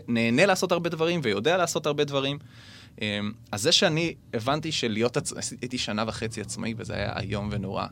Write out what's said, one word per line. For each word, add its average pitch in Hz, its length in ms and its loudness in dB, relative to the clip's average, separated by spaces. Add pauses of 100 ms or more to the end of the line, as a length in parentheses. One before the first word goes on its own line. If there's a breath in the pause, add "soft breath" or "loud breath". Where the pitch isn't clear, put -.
נהנה 117 380 6
לעשות 185 260 4
הרבה 170 180 0
דברים 170 320 0
ויודע 117 340 2
לעשות 165 300 0
הרבה 147 180 2
דברים. 139 340 -2 (640 loud breath)
אמ, 107 40 -2 (460)
אז 104 100 -4
זה 151 100 4
שאני 165 420 4 (200)
הבנתי 143 380 -2
שלהיות 117 440 0
עצ-, - 160 -4 (280)
הייתי 123 180 -6
שנה 107 280 -2
וחצי 110 340 -6
עצמאי, 107 360 -6
וזה 92 180 -8
היה 101 260 -2
איום 101 320 -4
ונורא. 95 400 -4